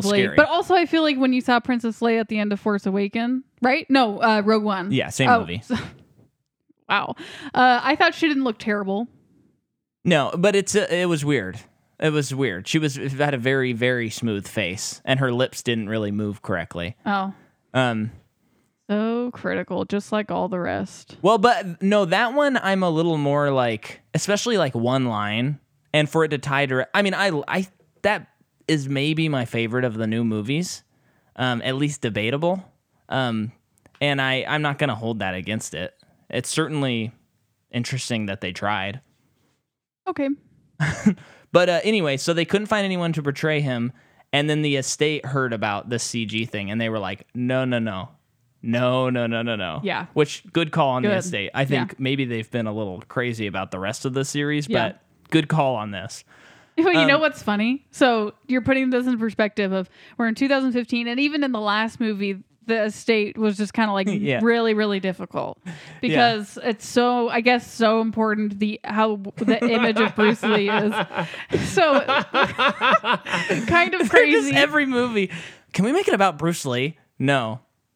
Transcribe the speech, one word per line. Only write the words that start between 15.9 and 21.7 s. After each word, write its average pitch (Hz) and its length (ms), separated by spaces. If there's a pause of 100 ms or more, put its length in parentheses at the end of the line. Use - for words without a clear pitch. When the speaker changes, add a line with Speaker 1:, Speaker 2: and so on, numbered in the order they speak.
Speaker 2:
really 107 220
move 104 280
correctly. 87 640
Speaker 1:
Oh. 196 300 (400)
Speaker 2:
Um. 117 380 (760)
Speaker 1:
So 226 460
critical, 185 500
just 202 280
like 214 180
all 180 180
the 180 100
rest. 185 600
Speaker 2:
Well, 214 160
but 196 460